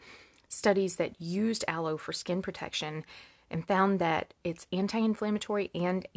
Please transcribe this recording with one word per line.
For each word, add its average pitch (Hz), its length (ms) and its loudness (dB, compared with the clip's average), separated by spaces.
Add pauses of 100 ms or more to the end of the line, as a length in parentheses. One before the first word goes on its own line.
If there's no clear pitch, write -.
(480)
studies 196 480 4
that - 240 -2
used 208 480 0
aloe 160 280 0
for - 160 -8
skin 180 300 -2
protection 156 640 -6 (440)
and 165 180 -4
found 190 340 4
that 165 420 0
it's - 300 -4
anti-inflammatory 208 1000 0
and 180 340 0 (100)